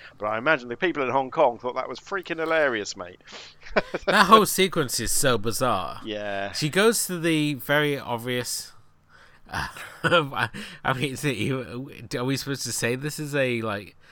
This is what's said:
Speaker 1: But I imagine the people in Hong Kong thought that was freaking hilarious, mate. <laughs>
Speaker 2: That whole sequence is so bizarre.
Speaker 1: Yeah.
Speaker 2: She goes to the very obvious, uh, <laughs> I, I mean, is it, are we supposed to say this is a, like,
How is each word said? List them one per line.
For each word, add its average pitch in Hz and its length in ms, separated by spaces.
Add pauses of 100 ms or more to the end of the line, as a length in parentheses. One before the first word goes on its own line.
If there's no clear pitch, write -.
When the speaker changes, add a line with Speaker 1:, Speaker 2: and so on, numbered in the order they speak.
(200)
Speaker 1:
But 101 80
I 107 100
imagine 123 320
the 120 80
people 156 260
in 123 60
Hong 131 220
Kong 127 260
thought 123 180
that 127 140
was 123 100
freaking 170 400
hilarious, 151 560
mate. 92 240 (560)
<laughs> - 300
Speaker 2:
That 190 220
whole 214 180
sequence 165 540
is 110 120
so 127 280
bizarre. 104 680
Speaker 1:
Yeah. 101 480
Speaker 2:
She 151 160
goes 180 380
to 180 120
the 151 360
very 143 420
obvious, 120 760 (800)
uh, - 160 (180)
<laughs> - 180
I, 139 460 (340)
I 135 100
mean, 131 200
is 131 120
it, 123 920
are 139 80
we 131 140
supposed 135 260
to 120 80
say 117 240
this 147 240
is 147 160
a, 123 280
like, 104 340 (140)